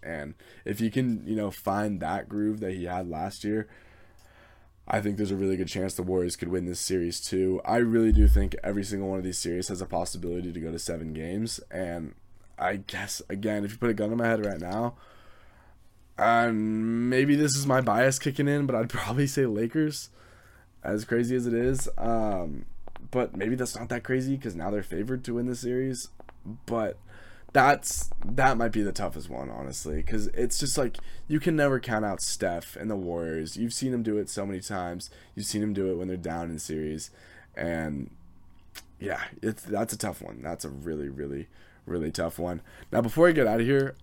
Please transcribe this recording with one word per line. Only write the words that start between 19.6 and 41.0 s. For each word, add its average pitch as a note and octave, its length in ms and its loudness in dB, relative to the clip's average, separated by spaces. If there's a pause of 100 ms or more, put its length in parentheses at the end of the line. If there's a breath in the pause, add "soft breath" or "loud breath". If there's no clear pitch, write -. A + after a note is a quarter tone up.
as G#2 220 -2
crazy A#2+ 320 2
as A#2+ 100 0
it A#2 80 0
is. C3 420 2
Um, G#2 680 2 (440)
but B2 260 0
maybe G#2+ 180 0
that's B2+ 220 -2
not A#2+ 140 -8
that A#2+ 140 -4
crazy, C3 320 0
'cause B2+ 180 -4
now E2 160 -4
they're G#2 120 -2
favored B2 420 -4
to A#2+ 100 -4
win A#2+ 120 0
the B2 100 -2
series. B2+ 520 -2 (580)
But A2+ 320 -2 (540 loud breath)
that's, - 580 6 (140)
that C3 320 6
might A#2 160 2
be A2 100 2
the G2+ 100 0
toughest D2+ 360 -4
one, C2 220 -6
honestly, C2+ 520 -4
'cause G#2+ 260 4
it's A2+ 300 2
just C#3 200 0
like, B2 200 2 (300 loud breath)
you D#3 120 2
can E3+ 160 2
never C#3+ 220 4
count A2+ 260 0
out G2 160 -2
Steph - 560 -2
and G#2+ 140 -4
the G#2 60 -2
Warriors. E2 600 -4
You've A#2 180 -2
seen C3 180 -2
him A#2+ 100 0
do G#2+ 160 0
it G2+ 100 -2
so G2 180 -6
many F#2+ 140 -4
times. F2+ 500 -6 (240 loud breath)
You've G2+ 120 -6
seen G#2 160 0
him G#2+ 100 0
do F#2+ 180 2
it F2+ 60 0
when F2+ 120 -2
they're F#2 80 -2
down E2+ 340 -4
in D#2+ 80 -6
series. D#2 520 -6 (460 loud breath)
And D#2+ 540 -4 (880)
yeah, F#2 240 -4 (200)
it's, A2 200 -2
that's G#2 300 -2
a G#2+ 60 -8
tough - 240 -6
one. A1 200 -12
That's E2 220 -6
a D#2 60 -8
really, C#2+ 380 -6